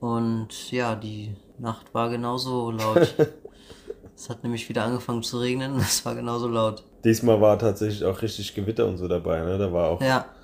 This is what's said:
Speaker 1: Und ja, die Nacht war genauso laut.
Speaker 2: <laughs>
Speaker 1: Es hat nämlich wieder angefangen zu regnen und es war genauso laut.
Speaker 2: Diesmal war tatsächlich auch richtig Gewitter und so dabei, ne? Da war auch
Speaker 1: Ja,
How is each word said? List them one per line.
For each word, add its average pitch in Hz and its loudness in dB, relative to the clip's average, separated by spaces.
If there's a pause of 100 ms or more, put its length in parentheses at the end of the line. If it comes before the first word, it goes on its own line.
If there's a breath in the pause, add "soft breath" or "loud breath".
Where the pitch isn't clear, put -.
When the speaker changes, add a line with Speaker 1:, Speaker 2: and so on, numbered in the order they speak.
Speaker 1:
Und 117 -4
ja, 120 -2
die 107 -10 (240)
Nacht 113 -8
war 117 0
genauso 120 -4
laut. 110 2
Speaker 2:
<laughs> 156 6 (920 loud breath)
Speaker 1:
Es - -14
hat 113 -10
nämlich 117 -6
wieder 117 -2
angefangen 120 -4
zu 120 -6
regnen 127 -2
und 131 0
es - 0
war 117 -4
genauso 120 -2
laut. 113 0 (200)
Speaker 2:
Diesmal 113 6
war 104 8
tatsächlich 104 0
auch 95 0
richtig 104 -6
Gewitter 110 0
und 92 -2
so 90 -4
dabei, 85 0
ne? 90 -2
Da 98 0
war 87 2
auch 87 0
Speaker 1:
Ja, 131 2 (180)